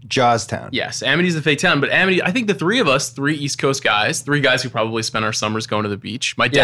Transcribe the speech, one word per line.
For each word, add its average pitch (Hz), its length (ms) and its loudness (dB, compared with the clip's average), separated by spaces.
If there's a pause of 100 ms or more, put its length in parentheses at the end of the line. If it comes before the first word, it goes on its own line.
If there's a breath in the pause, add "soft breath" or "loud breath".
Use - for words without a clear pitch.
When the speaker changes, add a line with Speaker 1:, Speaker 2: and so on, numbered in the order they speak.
Speaker 1:
Jaws 120 380 2
town. - 260 -8
Speaker 2:
Yes, - 320 -6
Amity's 165 320 2
the 156 60 -2
fake 151 180 0
town, 165 200 2
but 139 120 0
Amity, 180 300 2
I 180 100 0
think 226 160 -2
the 202 60 2
three 202 260 0
of 208 80 2
us, 139 220 2
three 143 260 -2
East 143 240 -4
Coast 135 240 0
guys, 110 380 2
three 143 200 0
guys 131 220 4
who 127 60 -8
probably 113 340 -2
spent 110 220 -2
our 107 80 -2
summers 110 340 -2
going 107 160 0
to 104 60 -4
the 101 80 -4
beach. 104 400 -6
My 117 80 2
Speaker 3:
Yeah. 123 60 0 (120)